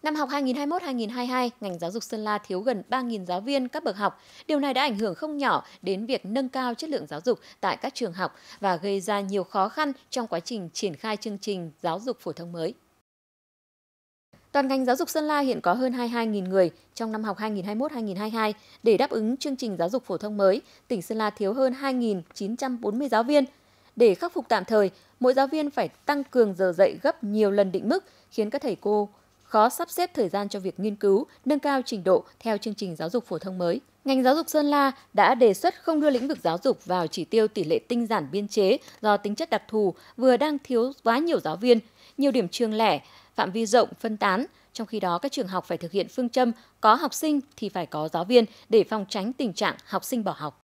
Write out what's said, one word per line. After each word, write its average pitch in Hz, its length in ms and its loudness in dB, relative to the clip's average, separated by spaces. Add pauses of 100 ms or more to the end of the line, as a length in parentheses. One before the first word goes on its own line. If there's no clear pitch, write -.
Năm 302 120 -2
học 294 160 -2
hai 285 100 -2
nghìn 254 140 0
hai 285 100 -4
mươi 285 60 -2
mốt 359 100 -2
hai 311 120 -6
nghìn 233 160 -2
hai 247 160 -6
mươi 254 80 -4
hai, 247 180 0 (100)
ngành 185 180 -8
giáo 170 120 -4
dục 220 120 -8
Sơn 214 200 -8
La 214 140 -2
thiếu 190 220 -6
gần 220 300 -2
ba 262 120 -2
nghìn 226 240 -6
giáo 180 160 -4
viên 262 260 -2
các 320 160 -8
bậc 202 140 -4
học. 208 240 -2 (260)
Điều 302 120 2
này 277 140 -2
đã 262 80 2
ảnh 247 180 0
hưởng 202 160 -2
không 311 220 -8
nhỏ 233 280 0 (160)
đến 196 240 -4
việc 226 200 -4
nâng 254 240 -2
cao 254 240 -4
chất 320 160 -10
lượng 247 180 -6
giáo 156 180 -10
dục 226 140 0 (220)
tại 202 160 -2
các - 180 -8
trường 196 180 -6
học 180 220 -4 (240)
và 190 160 2
gây 196 260 -4
ra 202 180 -2
nhiều 196 240 -2
khó 196 260 0
khăn 294 220 -2 (180)
trong 233 180 -6
quá 170 120 -4
trình 185 340 -10
triển 185 220 -6
khai 214 220 -6
chương 208 200 -10
trình 185 340 -6 (100)
giáo 170 180 -2
dục 233 200 -8
phổ 175 120 -8
thông 170 200 -12
mới. 170 220 -6 (1800)
Toàn 277 160 0
ngành 262 180 0
giáo 247 100 4
dục 330 140 -4
Sơn 311 140 -2
La 302 160 0
hiện 254 220 0
có 175 120 2
hơn 254 200 0
hai 247 140 -4
mươi - 20 -4
hai 233 180 -2
nghìn 208 160 -2
người. 185 280 4 (220)
Trong 226 180 -6
năm 220 120 -6
học 208 140 -4
hai 214 140 -4
nghìn 190 140 -6
hai 208 100 -6
mươi 220 40 -4
mốt 302 120 -2
hai 240 120 -6
nghìn 196 140 -6
hai 214 140 -6
mươi 226 80 -4
hai, 214 140 0 (300)
để 214 140 6
đáp 277 120 2
ứng 226 280 -2
chương 277 180 -6
trình 214 220 -6
giáo 170 120 0
dục 240 160 -4
phổ 180 120 -4
thông 208 200 -6
mới, 202 240 4 (260)
tỉnh 214 140 -2
Sơn 220 160 -6
La 214 120 0
thiếu 208 240 -2
hơn 262 200 2
hai 269 200 -4
nghìn 226 280 0 (120)
chín 214 240 -6
trăm 254 240 -6
bốn 214 180 -2
mươi 285 80 -2
giáo 226 160 2
viên. 277 220 4 (500)
Để 214 200 8
khắc 339 180 -6
phục 240 160 -4
tạm 196 160 2
thời, 208 260 4 (280)
mỗi 254 140 4
giáo 269 140 4
viên 302 220 -2
phải 202 200 -2 (160)
tăng 285 180 0
cường 214 340 4
giờ 180 200 2
dạy 190 260 6
gấp 302 200 0
nhiều 208 280 2
lần 196 200 2
định 190 180 -2
mức, 370 160 0 (260)
khiến 214 180 -2
các 277 120 -6
thầy 214 200 -4
cô 208 280 0 (340)
khó 220 260 4
sắp 339 200 -6
xếp 349 240 -2
thời 214 160 0
gian 202 200 -4
cho 208 100 -8
việc 185 200 -6
nghiên 208 160 -2
cứu, 208 300 4 (200)
nâng 285 140 2
cao 277 260 0
trình 196 180 -6
độ 185 200 4 (160)
theo 220 180 -2
chương 208 180 -6
trình 185 200 -8
giáo 165 140 -6
dục 226 160 -4
phổ 165 140 -8
thông 190 180 -10
mới. 175 240 0 (240)
Ngành 269 180 2
giáo 262 120 6
dục 320 140 -4
Sơn 302 160 2
La 285 260 4 (220)
đã 208 220 6
đề 233 180 6
xuất 339 300 -2
không 320 180 0
đưa 302 80 4
lĩnh 254 180 0
vực 302 160 -4
giáo 165 200 0
dục 254 220 -2
vào 180 220 -2
chỉ 160 180 -6
tiêu 220 220 2
tỷ 214 160 -4
lệ 156 160 0
tinh 240 280 -4
giản 196 240 -2
biên 202 160 -4
chế 202 300 2 (240)
do 208 160 4
tính 208 180 -4
chất 330 140 -6
đặc 208 180 -2
thù, 208 260 0 (240)
vừa 247 200 6
đang 294 260 0
thiếu 247 280 0 (120)
quá 233 140 2
nhiều 311 220 0
giáo 156 160 -4
viên, 226 240 4 (380)
nhiều 277 140 4
điểm 214 160 2
trường 220 260 -2
lẻ, 208 280 2 (340)
phạm 196 160 0
vi 226 140 -2
rộng, 214 240 4 (100)
phân 220 180 -6
tán. 202 280 2 (280)
Trong 220 140 -8
khi 220 120 -6
đó, 175 180 0
các 277 140 -4
trường 220 160 -4
học 185 180 -4
phải 170 120 -4
thực 165 140 -10
hiện 190 160 -2
phương 247 220 -4
châm 254 220 2 (300)
có 220 140 8
học 294 180 -4
sinh 302 260 0 (180)
thì 202 120 -6
phải 180 160 -6
có 156 280 -4
giáo 170 120 -2
viên 233 200 6 (240)
để 214 140 6
phòng 208 260 -2
tránh 214 240 -4
tình 233 200 -4
trạng 190 220 -2 (100)
học 190 180 -4
sinh 233 200 -4
bỏ 180 140 -4
học. 151 240 -10 (120)